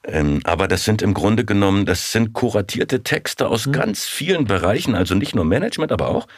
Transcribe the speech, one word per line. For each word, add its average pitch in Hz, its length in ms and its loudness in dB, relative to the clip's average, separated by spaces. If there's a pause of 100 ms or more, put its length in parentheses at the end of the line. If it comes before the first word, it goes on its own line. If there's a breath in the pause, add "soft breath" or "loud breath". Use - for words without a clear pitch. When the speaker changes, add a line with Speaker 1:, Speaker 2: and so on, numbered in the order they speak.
Speaker 1:
ähm, 73 400 0
aber 87 240 0
das 92 180 0
sind 107 160 2
im 101 140 2
Grunde 110 280 2
genommen, 101 440 2
das - 240 -2
sind 113 220 0
kuratierte 113 680 -2
Texte - 460 -2
aus - 180 0
Speaker 2:
Mhm. 139 60 0
Speaker 1:
ganz 156 340 -2
vielen 165 400 -2
Bereichen, 101 480 0
also 90 220 0
nicht 117 200 0
nur 98 80 2
Management, 120 480 0
aber 107 180 0
auch - 180 -2 (100)